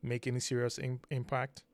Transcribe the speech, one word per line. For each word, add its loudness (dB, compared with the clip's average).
make 0
any 2
serious 2
im-, -2
impact. -2